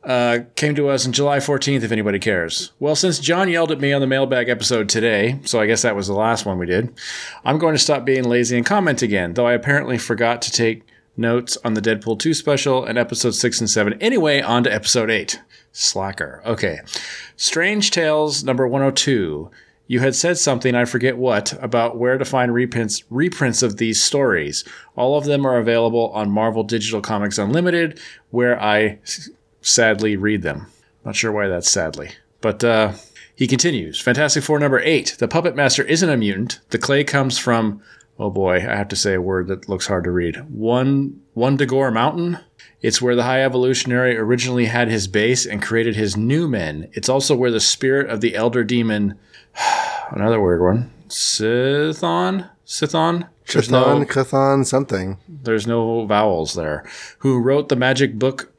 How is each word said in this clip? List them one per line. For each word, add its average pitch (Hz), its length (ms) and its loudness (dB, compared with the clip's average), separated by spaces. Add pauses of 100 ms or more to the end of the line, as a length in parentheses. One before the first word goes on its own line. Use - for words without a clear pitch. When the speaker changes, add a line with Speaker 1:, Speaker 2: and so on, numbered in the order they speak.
Speaker 1:
uh, 123 360 2 (160)
came 151 200 0
to 143 140 2
us 131 160 0
on 127 80 -2
July 143 260 2
fourteenth, 139 440 0
if 110 80 -2
anybody 104 280 0
cares. 87 600 -2
"Well, 147 160 0
since 160 240 0
John 170 300 0
yelled 165 220 0
at 147 80 -4
me 139 140 0
on 139 80 2
the 135 60 0
mailbag 131 420 0
episode 113 400 0
today, 113 560 2
so 120 140 0
I 107 60 2
guess 110 160 2
that 117 140 0
was 98 120 -4
the 101 60 -2
last 110 320 0
one 95 140 -2
we 87 60 -2
did, 98 240 0 (560)
I'm 147 120 2
going 160 160 2
to 147 80 0
stop 135 240 0
being 131 200 2
lazy 120 320 2
and 120 80 0
comment 185 360 2
again, 98 320 0
though 120 140 2
I 120 60 4
apparently 139 440 0
forgot 120 460 0
to - 80 -6
take 113 320 0 (340)
notes 120 480 0
on 113 80 0
the 110 80 0
Deadpool 110 380 -2
two 160 140 0
special 135 520 0
and 117 120 -2
episode 120 380 0
six 120 260 -2
and 110 80 -2
seven. 104 320 2
Anyway, 165 400 2
on 120 240 2
to 113 80 0
episode 107 360 0
eight." 107 300 -2 (320)
Slacker. - 760 -6
Okay. 98 340 -2 (580)
Strange 202 540 0
Tales 151 520 0
number 131 240 0
one 135 140 0
oh 135 100 4
two. 90 600 0 (340)
You 123 160 0
had 131 140 2
said 175 220 0
something, 127 380 0
I 120 100 4
forget 120 320 0
what, 120 360 0 (100)
about 117 340 0
where 127 220 0
to 135 60 -2
find 123 280 0
reprints, 117 560 -2
reprints 135 540 0
of 104 140 0
these 113 220 0
stories. 95 640 0 (320)
All 131 220 2
of 143 80 -2
them 143 220 0
are 127 100 2
available 117 560 2
on 104 160 -2
Marvel 110 340 0
Digital 107 380 -4
Comics 104 380 -4
Unlimited, 165 600 0 (300)
where 120 320 0
I 104 420 2
s-, - 260 -12 (340)
sadly 110 520 2
read 101 280 0
them. 73 240 -6 (360)
Not 110 120 -8
sure 110 160 -2
why 104 160 -2
that's 87 240 0
sadly. 78 400 -4 (280)
But, 107 240 -2
uh, 110 280 4 (440)
he 135 120 0
continues. 123 520 -2
Fantastic 139 440 2
Four 151 160 0
number 139 200 4
eight. - 380 0
The 120 100 0
Puppet 165 280 0
Master 139 280 2
isn't 165 260 2
a 139 80 2
mutant. 104 420 -2 (100)
The - 80 -2
clay 139 260 2
comes 135 360 0
from, 110 420 0 (380)
oh 104 100 -2
boy, 95 280 2
I 107 180 -2
have 101 140 -4
to 101 60 -6
say 98 200 0
a 92 60 0
word 92 260 -2
that 95 200 -8
looks 95 200 -4
hard 92 160 0
to 87 80 -2
read. 85 240 0 (160)
One, 131 680 0 (160)
Wundagore 131 560 2
Mountain? 170 460 0 (460)
It's 110 180 0
where 123 140 2
the 120 80 2
High 131 200 2
Evolutionary 127 760 2
originally 120 480 0
had 117 220 0
his 107 200 -2
base 107 400 2
and 104 160 -6
created 113 320 0
his 104 200 0
new 135 320 0
men. 80 460 -4
It's 107 160 -6
also 135 260 2
where 123 160 2
the 113 80 0
spirit 135 500 0
of 110 120 -4
the 117 140 0
Elder 117 280 2
Demon, 107 520 0 (380)
<sighs> - 580 -4
another 110 280 2
weird 87 220 2
one, 101 280 2 (200)
Sithon? 156 1400 -2 (160)
Sithon? 165 640 -2 (240)
There's 113 200 0
no 127 120 4
Speaker 2:
Chthon, 143 240 4
Chthon, 135 580 2
something. 95 520 -2 (100)
Speaker 1:
There's 120 400 -2
no 117 380 0
vowels 101 480 2
there. 78 320 -6 (340)
Who 131 200 2
wrote 139 300 2
the 143 60 4
magic 127 440 2
book 131 400 -2